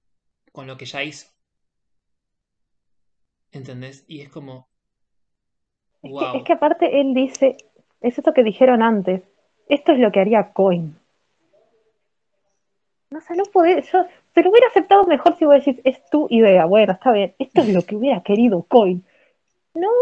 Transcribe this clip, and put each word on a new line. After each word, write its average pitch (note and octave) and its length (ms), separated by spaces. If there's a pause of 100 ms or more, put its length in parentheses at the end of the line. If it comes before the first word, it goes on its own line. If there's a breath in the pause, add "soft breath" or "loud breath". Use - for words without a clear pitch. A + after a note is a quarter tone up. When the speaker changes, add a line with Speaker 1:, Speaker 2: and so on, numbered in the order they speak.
(520)
Speaker 1:
con C3+ 160
lo C3 100
que B2+ 80
ya C#3 180
hizo. D3 240 (2250)
¿Entendés? C3 560
Y D3 140
es C#3 80
como, C3 380 (1300)
Speaker 2:
Es C#4 80
que, - 0
Speaker 1:
wow. C#4 280
Speaker 2:
es B3 60
que E4+ 100
aparte D4+ 480
él C4+ 140
dice, C4 420 (440)
es A#3+ 160
esto D#4 160
que B3+ 100
dijeron A3+ 400
antes, F#3+ 400 (460)
"Esto C#4+ 240
es B3+ 60
lo A3 120
que F#3+ 80
haría G3+ 340
Coin". F3 440 (2250)
No D#4 100
sé, - 140
no F#4+ 100
podés, F4+ 460
yo, F4+ 140 (280 loud breath)
se E4+ 80
lo F4 80
hubiera A#4+ 180
aceptado G4 380
mejor E4+ 320
si E4 80
vos C#4+ 180
decís, C4+ 200
"Es B3+ 260
tu D4+ 200
idea, G3 360
bueno, G3 280
está B3+ 180
bien, G3+ 260
esto - 240
es A3+ 80
lo F#3 140
que - 120
hubiera G#3+ 280
querido G#3+ 400
Coin". F#3 420 (720)
No, F4+ 140 (120)